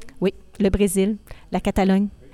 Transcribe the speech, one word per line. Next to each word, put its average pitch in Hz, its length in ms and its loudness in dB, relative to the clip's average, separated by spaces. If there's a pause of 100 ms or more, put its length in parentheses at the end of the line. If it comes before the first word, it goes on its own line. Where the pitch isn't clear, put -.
(220)
Oui, 190 100 0 (280)
le 196 100 2
Brésil, 196 480 0 (340)
la 185 80 -2
Catalogne, 196 480 2 (260)